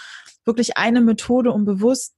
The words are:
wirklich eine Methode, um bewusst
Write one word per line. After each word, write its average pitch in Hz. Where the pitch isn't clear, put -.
wirklich 233
eine 233
Methode, 240
um 208
bewusst 208